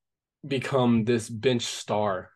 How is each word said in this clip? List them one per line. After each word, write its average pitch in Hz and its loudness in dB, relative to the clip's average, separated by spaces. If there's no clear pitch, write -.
become 123 2
this 113 0
bench 120 0
star 101 -4